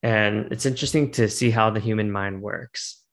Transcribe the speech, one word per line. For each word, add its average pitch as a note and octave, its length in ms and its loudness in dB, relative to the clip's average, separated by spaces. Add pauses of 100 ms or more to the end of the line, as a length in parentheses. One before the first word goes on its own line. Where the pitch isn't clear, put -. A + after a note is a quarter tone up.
And G#2+ 480 2
it's - 140 -4
interesting C#3+ 460 0
to A2 160 2
see A#2+ 220 0
how A2 200 4
the G#2+ 100 -2
human G#2+ 320 0
mind G2 300 -4
works. - 600 -12 (100)